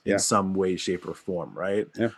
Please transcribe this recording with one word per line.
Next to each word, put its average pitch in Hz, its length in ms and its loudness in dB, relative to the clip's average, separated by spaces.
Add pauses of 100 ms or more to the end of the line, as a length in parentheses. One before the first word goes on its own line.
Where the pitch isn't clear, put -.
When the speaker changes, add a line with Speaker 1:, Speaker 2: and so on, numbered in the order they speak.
Speaker 1:
in 98 60 2
Speaker 2:
Yeah. 101 60 4
Speaker 1:
some 95 360 2
way, 92 220 2
shape, 90 320 -4
or 82 60 -6
form, 87 400 -6
right? 101 420 -2
Speaker 2:
Yeah. 113 220 0